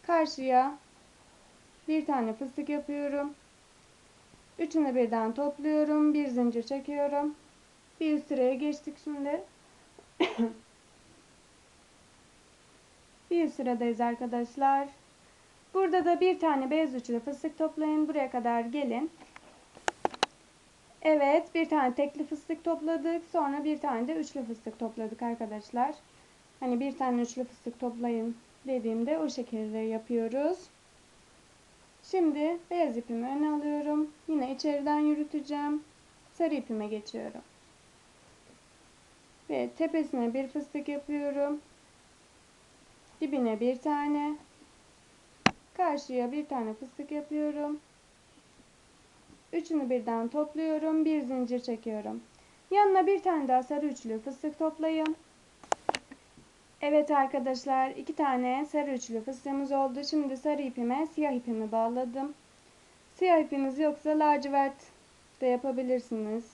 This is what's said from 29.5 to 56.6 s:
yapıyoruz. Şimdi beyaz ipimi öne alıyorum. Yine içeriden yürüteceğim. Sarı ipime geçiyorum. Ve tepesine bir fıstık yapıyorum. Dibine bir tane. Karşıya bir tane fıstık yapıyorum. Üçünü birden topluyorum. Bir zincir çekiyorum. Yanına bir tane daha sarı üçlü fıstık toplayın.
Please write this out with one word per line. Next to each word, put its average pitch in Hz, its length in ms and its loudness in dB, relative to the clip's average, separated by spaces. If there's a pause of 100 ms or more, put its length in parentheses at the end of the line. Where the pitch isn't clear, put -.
yapıyoruz. 226 800 0 (1400)
Şimdi 330 560 2 (120)
beyaz 311 260 0
ipimi 233 320 -4
öne 294 220 0
alıyorum. 294 600 0 (180)
Yine 269 260 0
içeriden 294 440 0
yürüteceğim. 294 840 0 (500)
Sarı 320 220 0
ipime 220 320 -4
geçiyorum. 220 540 -8 (2000)
Ve 247 180 0 (100)
tepesine 302 560 0
bir 269 140 -2
fıstık 294 400 -8
yapıyorum. 285 720 -2 (1600)
Dibine 247 400 0
bir 247 160 2
tane. 294 600 -2 (1400)
Karşıya 269 560 0
bir 294 140 -4
tane 226 280 -4
fıstık 277 380 -12
yapıyorum. 294 680 -4 (1700)
Üçünü 311 380 -2
birden 233 380 0
topluyorum. 311 760 0
Bir 302 180 2
zincir 247 380 -2
çekiyorum. 220 640 -6 (480)
Yanına 381 360 6
bir 392 160 4
tane 311 260 2
daha 254 140 4
sarı 294 240 -2
üçlü 226 320 -4
fıstık 277 400 -8
toplayın. 320 580 0 (1700)